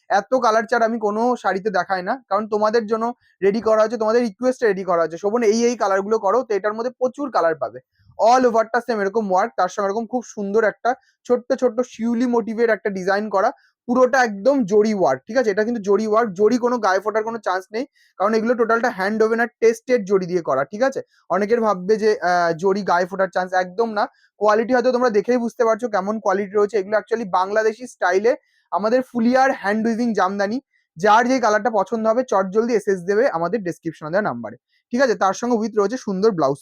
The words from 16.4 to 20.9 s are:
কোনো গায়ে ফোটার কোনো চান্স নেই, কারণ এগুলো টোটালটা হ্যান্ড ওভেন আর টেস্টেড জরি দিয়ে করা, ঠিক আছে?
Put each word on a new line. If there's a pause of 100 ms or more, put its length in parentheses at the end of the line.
কোনো
গায়ে
ফোটার
কোনো
চান্স
নেই, (300)
কারণ
এগুলো
টোটালটা
হ্যান্ড
ওভেন
আর (140)
টেস্টেড
জরি
দিয়ে
করা,
ঠিক
আছে? (260)